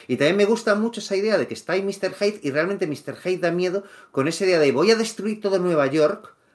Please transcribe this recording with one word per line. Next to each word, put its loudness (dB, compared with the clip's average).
Y -2
también 2
me 4
gusta 2
mucho -2
esa -4
idea 0
de 2
que -8
está -6
ahí 0
mister -4
Hyde -2
y -4
realmente -2
mister -8
Hyde -4
da 0
miedo -2
con 0
esa -2
idea 4
de 4
"voy 4
a 6
destruir -4
todo 0
Nueva 2
York 0